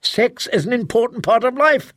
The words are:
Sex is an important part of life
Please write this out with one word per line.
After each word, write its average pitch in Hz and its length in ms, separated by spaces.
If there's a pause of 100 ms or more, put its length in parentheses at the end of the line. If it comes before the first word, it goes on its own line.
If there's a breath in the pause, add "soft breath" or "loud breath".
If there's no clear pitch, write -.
Sex - 440
is 165 200
an 233 60
important 233 500
part 226 220
of 254 120
life 285 400